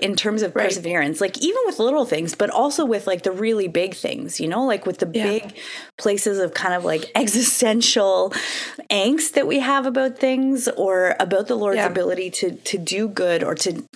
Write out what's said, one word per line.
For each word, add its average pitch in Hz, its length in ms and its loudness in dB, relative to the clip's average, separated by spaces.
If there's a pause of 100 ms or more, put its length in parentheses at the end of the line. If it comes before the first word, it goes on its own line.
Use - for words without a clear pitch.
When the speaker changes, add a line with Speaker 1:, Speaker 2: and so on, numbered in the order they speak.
Speaker 1:
in 196 140 -2
terms 214 260 0
of 196 140 -2
Speaker 2:
Right. 208 140 2
Speaker 1:
perseverance, 165 520 -2
like, 196 180 -2
even 427 260 0
with 392 120 -2
little 254 280 2
things, 165 280 -2
but 208 160 0
also 285 360 2
with, 214 220 0
like, 185 160 -2
the 190 80 0
really 208 360 0
big 175 260 -2
things, - 460 -6
you 160 80 -2
know, 196 180 0
like, 208 220 0
with 185 120 -4
the 175 140 0
Speaker 2:
Yeah. 220 140 0
Speaker 1:
big 208 260 -2 (460)
places 202 400 0
of 180 140 0
kind 180 200 -2
of, 180 120 -2
like, 160 260 -2
<laughs> - 40 -18
existential 214 1160 2 (560)
angst 226 440 2
that 277 120 4
we 262 140 2
have 269 260 2
about 262 320 0
things 262 520 2
or 185 500 2
about 196 280 2
the 247 80 0
Lord's 202 220 0
Speaker 2:
Yeah. 208 100 2
Speaker 1:
ability 180 440 -2
to, 180 200 -2
to - 260 -6
do 185 320 -4
good 175 340 0
or - 120 0
to 170 280 -4 (120)